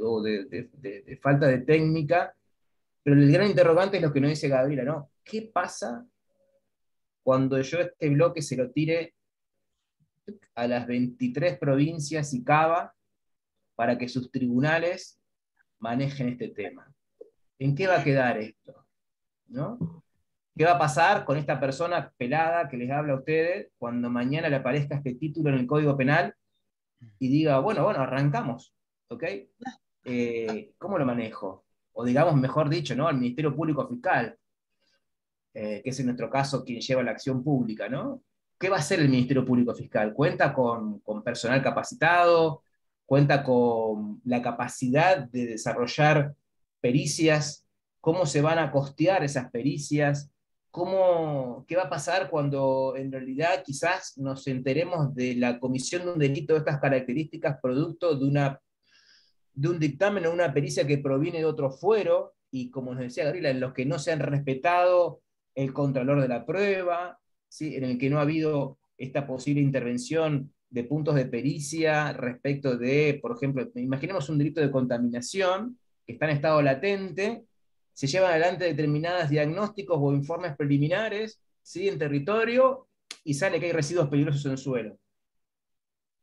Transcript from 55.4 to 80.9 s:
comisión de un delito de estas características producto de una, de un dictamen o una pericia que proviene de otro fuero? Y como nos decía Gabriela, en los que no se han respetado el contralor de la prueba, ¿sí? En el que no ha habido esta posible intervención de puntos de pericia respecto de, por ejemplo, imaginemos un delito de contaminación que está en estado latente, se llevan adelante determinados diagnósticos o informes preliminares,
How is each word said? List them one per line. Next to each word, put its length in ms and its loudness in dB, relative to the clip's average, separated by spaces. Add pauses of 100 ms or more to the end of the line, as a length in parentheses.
comisión 460 -4
de 80 -2
un 80 -4
delito 320 0
de 80 4
estas 180 -2
características 800 -2
producto 540 -2
de 100 -2
una, 360 0 (920)
de 160 -2
un 120 -2
dictamen 460 0
o 60 0
una 220 0
pericia 320 0
que 120 2
proviene 400 -2
de 80 0
otro 260 -2
fuero? 640 0 (160)
Y 180 -6
como 240 -8
nos 80 -8
decía 220 -4
Gabriela, 260 -2
en 80 0
los 140 -4
que 120 -2
no 140 -2
se 140 -2
han 80 0
respetado 1000 2 (340)
el 160 -2
contralor 480 0
de 80 2
la 180 -4
prueba, 720 -2 (300)
¿sí? 260 -10
En 80 -6
el 160 -2
que 100 0
no 100 2
ha 40 2
habido 560 0 (180)
esta 300 -6
posible 340 0
intervención 960 0 (140)
de 160 -6
puntos 320 0
de 100 2
pericia 840 -2
respecto 640 -2
de, 420 2
por 120 -4
ejemplo, 420 -4
imaginemos 540 -4
un 100 0
delito 220 0
de 100 2
contaminación 1080 -2 (260)
que 60 -10
está 140 -4
en 100 0
estado 260 2
latente, 800 -2 (480)
se 140 -6
llevan 240 2
adelante 340 2
determinados 640 0
diagnósticos 720 0
o 140 4
informes 420 -4
preliminares, 840 0 (180)